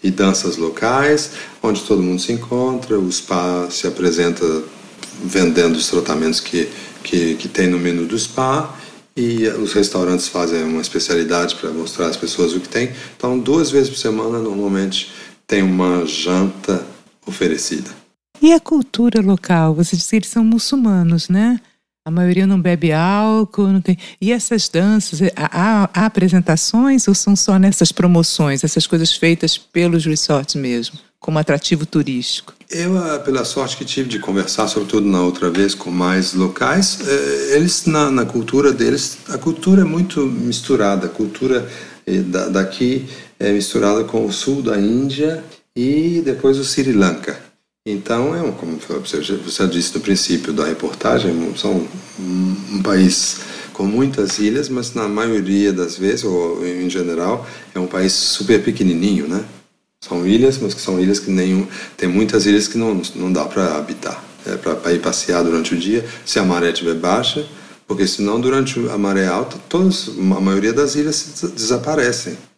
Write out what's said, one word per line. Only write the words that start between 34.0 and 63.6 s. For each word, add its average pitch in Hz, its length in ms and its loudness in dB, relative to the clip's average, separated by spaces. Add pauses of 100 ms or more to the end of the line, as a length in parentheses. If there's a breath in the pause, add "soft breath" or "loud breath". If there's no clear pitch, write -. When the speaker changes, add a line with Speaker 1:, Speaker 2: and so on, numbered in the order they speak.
Speaker 1:
de 110 80 -4
conversar, 98 500 -2
sobretudo 101 380 0
na 92 160 4
outra 90 260 0
vez, 98 260 2
com - 160 -8
mais 90 440 0
locais, 127 720 0
eh, 139 500 0
eles, 175 300 2
na, 151 240 2
na 123 160 2
cultura 131 440 2
deles, 123 460 0 (140)
a 131 80 -6
cultura 185 420 4
é 185 40 6
muito 160 420 0
misturada. 117 800 0
A - 40 -6
cultura, 120 560 -2 (400 loud breath)
eh, 95 120 0
da, 92 320 -2
daqui 123 580 0 (320 loud breath)
é 107 100 0
misturada 104 540 0
com 113 220 -2
o 98 60 -4
sul 139 280 -2
da 113 180 -2
Índia 139 640 0 (320 loud breath)
e 151 480 0
depois 135 360 2
o 135 60 -4
Sri 131 280 0
Lanka. 90 520 0 (420)
Então, 113 480 -2
é 170 60 -4
um, 147 100 -2
como 82 280 -8
você 73 440 -6
já, 98 140 -4
você - 260 -6
já 92 60 2
disse 85 260 -2
no 80 60 -4
princípio 87 540 0
da 73 100 0
reportagem, 85 880 -2
são 98 320 -2 (320)
um, 92 380 -2 (160)
um 98 100 -2
país 95 580 2 (340 loud breath)
com 98 100 -4
muitas 107 540 0
ilhas, 117 320 0
mas 123 240 -6
na 110 120 -2
maioria 101 640 2
das 90 280 -4
vezes, 98 260 0
ou 87 420 -2
em 90 220 -4
geral, 87 580 -2 (280 loud breath)
é 95 40 -4
um 92 80 -4
país 95 280 0
super - 500 2
pequenininho, 87 640 0
né? 98 160 -4 (580)
São 87 240 -4
ilhas, 123 360 4
mas 95 100 -4
que - 80 -10
são 92 180 -2
ilhas 95 200 2
que - 120 -6
nenhum, 95 360 2 (280 loud breath)
tem 90 140 -2
muitas 101 380 2
ilhas 104 200 4
que - 120 -4
não, 110 240 0 (120)
não 92 160 -4
dá 82 140 0
pra 82 320 -2